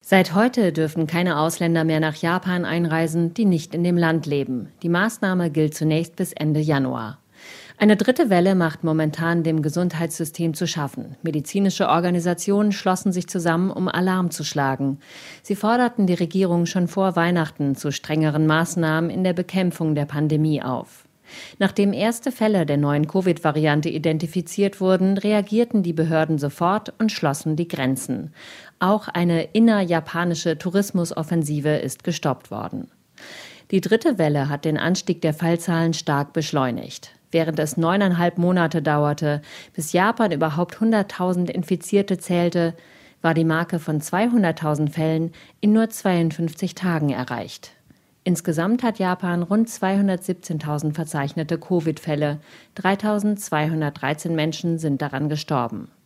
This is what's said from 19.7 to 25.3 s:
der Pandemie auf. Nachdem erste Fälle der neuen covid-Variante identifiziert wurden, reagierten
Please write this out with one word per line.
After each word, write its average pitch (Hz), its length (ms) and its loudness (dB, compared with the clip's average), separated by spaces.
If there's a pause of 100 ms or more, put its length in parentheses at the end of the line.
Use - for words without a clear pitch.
der 143 120 0
Pandemie 151 560 0
auf. - 420 -8 (540)
Nachdem 202 340 2
erste 226 400 -2
Fälle 214 320 2
der 143 140 0
neuen 147 280 2
covid-Variante 156 840 2
identifiziert 165 920 -2
wurden, 185 380 4
reagierten 208 640 2